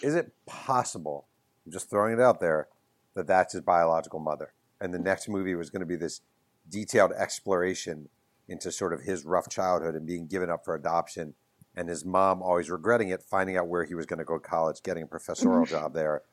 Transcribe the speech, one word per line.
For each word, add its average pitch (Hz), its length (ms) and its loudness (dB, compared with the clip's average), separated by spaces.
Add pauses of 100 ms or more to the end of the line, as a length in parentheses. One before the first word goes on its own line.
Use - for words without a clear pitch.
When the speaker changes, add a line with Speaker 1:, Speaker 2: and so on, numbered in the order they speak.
Speaker 1:
is 147 140 0
it 170 160 -2 (140)
possible, 82 840 -4 (360)
I'm 85 60 -18
just 90 180 -10
throwing 104 240 4
it 113 80 2
out 123 200 6
there, 80 260 2 (480)
that 90 140 -4
that's 92 240 4
his 90 100 -6
biological 82 560 4
mother? 76 340 -6 (280)
And 92 120 -6
the 90 60 -6
next 92 300 0
movie 95 260 -2
was 85 160 -6
gonna 92 160 -6
be 85 80 -4
this 80 280 -6 (460)
detailed 98 440 4
exploration 90 960 -2 (400)
into 87 240 -8
sort 92 200 -2
of 80 100 -6
his 85 220 -4
rough 85 240 0
childhood 87 460 0
and 78 140 -6
being 85 180 -6
given 90 240 -2
up 82 140 -2
for 87 100 -2
adoption, 82 600 -2 (440)
and 85 120 -4
his 85 160 -6
mom 92 340 4
always 87 300 0
regretting 95 400 2
it, 92 120 -4
finding 95 360 0
out 87 100 0
where 87 160 0
he 80 100 -6
was 82 120 -6
gonna 80 180 -6
go 82 140 -2
to - 100 -12
college, 80 340 0
getting 87 200 -4
a 78 40 -10
professorial 82 580 0
Speaker 2:
Mm-hmm. 80 100 -2
Speaker 1:
job 76 180 -4
there, 78 300 0 (100)